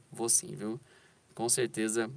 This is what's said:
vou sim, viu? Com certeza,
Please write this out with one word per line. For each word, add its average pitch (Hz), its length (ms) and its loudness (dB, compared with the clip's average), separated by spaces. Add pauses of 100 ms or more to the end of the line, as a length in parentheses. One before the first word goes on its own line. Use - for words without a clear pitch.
vou 117 200 -2
sim, - 260 2
viu? 110 240 -4 (540)
Com 117 160 0
certeza, 113 680 2